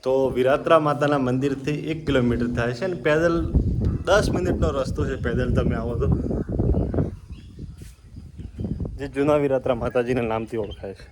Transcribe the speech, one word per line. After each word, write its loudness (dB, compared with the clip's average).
તો 4
વિરાત્રા 4
માતાના 2
મંદિરથી 0
એક -4
કિલોમીટર 2
થાય 0
છે -4
અને -2
પેદલ 2
દસ 4
મિનિટનો 0
રસ્તો -2
છે, -4
પેદલ 0
તમે 0
આવો -4
તો. -2
જે -8
જૂના 2
વિરાત્રા 2
માતાજીના 0
નામથી -4
ઓળખાય -8
છે. -20